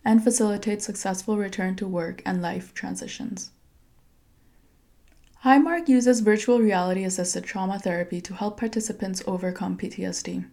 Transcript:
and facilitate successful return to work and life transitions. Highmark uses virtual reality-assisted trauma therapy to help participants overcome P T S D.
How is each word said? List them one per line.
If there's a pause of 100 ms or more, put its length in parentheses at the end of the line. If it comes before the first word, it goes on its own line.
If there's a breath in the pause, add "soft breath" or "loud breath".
and
facilitate
successful
return
to
work
and
life
transitions. (1900)
Highmark
uses
virtual
reality-assisted
trauma
therapy
to
help
participants
overcome
P
T
S
D.